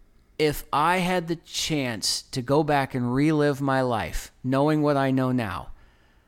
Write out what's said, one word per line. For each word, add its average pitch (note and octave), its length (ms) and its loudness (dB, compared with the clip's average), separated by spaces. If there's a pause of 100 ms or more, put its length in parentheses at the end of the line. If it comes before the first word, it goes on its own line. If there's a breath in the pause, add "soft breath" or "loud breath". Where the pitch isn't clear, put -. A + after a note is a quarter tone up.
(380)
if D3 340 0
I E3 260 2
had F3+ 300 0
the E3+ 80 -4
chance - 840 -4 (100)
to C3 100 -4
go C#3 220 2
back C#3+ 300 0
and B2 200 0
relive D3 460 2
my C3+ 220 0
life, A2 500 -4 (100)
knowing C#3+ 400 2
what D3 140 2
I C3+ 140 0
know C3 200 2
now, A2 400 -4 (580 soft breath)